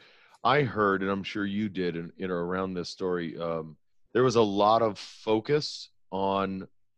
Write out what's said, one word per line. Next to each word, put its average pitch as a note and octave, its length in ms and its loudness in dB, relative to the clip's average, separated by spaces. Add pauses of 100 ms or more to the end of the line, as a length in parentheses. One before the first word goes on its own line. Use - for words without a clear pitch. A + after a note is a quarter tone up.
(440)
I C3+ 180 4
heard, G2 400 2
and G2 80 0
I'm G2 140 -2
sure G2+ 220 -4
you G#2 220 -2
did F2 280 -2
in, E2+ 220 -8
in F#2 120 -4
or F2 140 -2
around F#2 300 -2
this F2 160 -6
story, F2 480 -4
um, E2 380 -6 (360)
there A#2+ 100 4
was B2 140 2
a A#2 60 8
lot G#2 400 4
of G#2+ 160 0
focus - 920 -2 (200)
on, F#2+ 580 -2 (300)